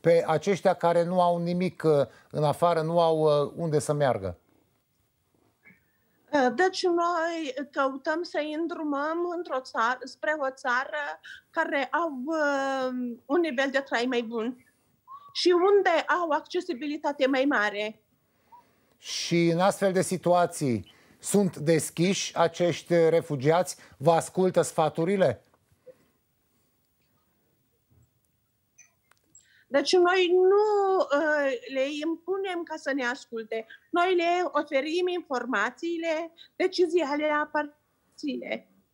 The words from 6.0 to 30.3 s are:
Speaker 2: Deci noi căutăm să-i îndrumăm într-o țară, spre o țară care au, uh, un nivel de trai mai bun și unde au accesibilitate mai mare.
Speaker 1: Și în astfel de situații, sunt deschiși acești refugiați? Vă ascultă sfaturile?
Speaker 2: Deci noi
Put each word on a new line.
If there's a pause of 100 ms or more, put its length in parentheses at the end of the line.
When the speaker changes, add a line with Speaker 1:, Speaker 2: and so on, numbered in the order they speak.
Speaker 2:
Deci
noi (180)
căutăm
să-i
îndrumăm
într-o
țară,
spre
o
țară (300)
care
au, (140)
uh, (100)
un
nivel
de
trai
mai
bun (680)
și
unde
au
accesibilitate
mai
mare. (960)
Speaker 1:
Și
în
astfel
de
situații, (260)
sunt
deschiși
acești (160)
refugiați? (220)
Vă
ascultă
sfaturile? (4000)
Speaker 2:
Deci
noi